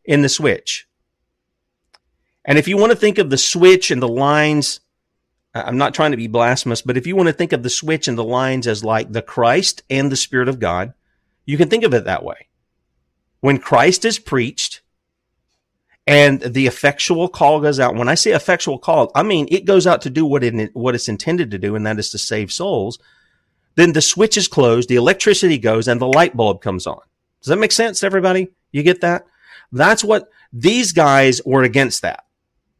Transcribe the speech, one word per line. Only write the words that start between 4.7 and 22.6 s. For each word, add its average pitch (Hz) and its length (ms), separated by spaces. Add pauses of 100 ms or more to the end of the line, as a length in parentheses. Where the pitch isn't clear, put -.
I-, 117 80
I'm 123 160
not 135 160
trying 156 160
to 135 60
be 113 100
blasphemous, 117 560
but 123 140
if 123 100
you 180 100
want 180 120
to 156 40
think 170 200
of 131 100
the 123 80
switch 156 380
and 120 100
the 117 60
lines 127 420
as, 107 180
like, 110 280
the 110 100
Christ 127 680
and 135 220
the 135 60
Spirit 127 320
of 135 100
God, 95 360 (500)
you 143 120
can 160 120
think 226 160
of 147 100
it 107 100
that 92 200
way. - 240 (920)
When 135 180
Christ 147 460
is 220 140
preached - 640 (1200)
and 143 340
the 127 260
effectual 165 640
call 151 320
goes 147 180
out, 123 160
when 120 140
I - 60
say 208 180
effectual 160 460
call, 151 360
I 147 80
mean 180 280
it 190 140
goes 180 220
out 175 160
to 147 80
do 151 140
what 139 200
it, 113 300
what 123 200
it's - 140
intended 143 420
to 101 80
do, 101 160
and 107 120
that 107 120
is 107 120
to 107 80
save 107 340
souls, 131 460 (760)